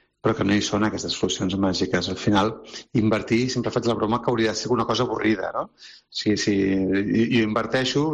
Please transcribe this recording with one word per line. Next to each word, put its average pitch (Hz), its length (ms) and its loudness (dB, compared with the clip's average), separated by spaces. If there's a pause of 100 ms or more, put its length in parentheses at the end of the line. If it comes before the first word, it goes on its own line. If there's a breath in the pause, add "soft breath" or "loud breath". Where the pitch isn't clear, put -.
(220 loud breath)
però 113 140 0
que 101 100 -2
no 101 80 2
hi 104 80 4
són 104 240 0
aquestes 92 320 -4
solucions 95 400 -2
màgiques. 92 540 0
Al 90 100 -8
final, 104 320 2 (480 loud breath)
invertir, 110 480 2
sempre 110 220 -2
faig 117 180 0
la 110 80 0
broma 110 240 0
que - 80 -2
hauria 113 240 2
de - 80 -6
ser - 140 -6
una 117 100 0
cosa 117 240 0
avorrida, 107 480 0
no? 165 120 -6 (360 loud breath)
Si, - 320 -2
si, 104 180 0 (300)
jo, 98 180 0 (300)
jo 113 140 4
inverteixo, 127 680 0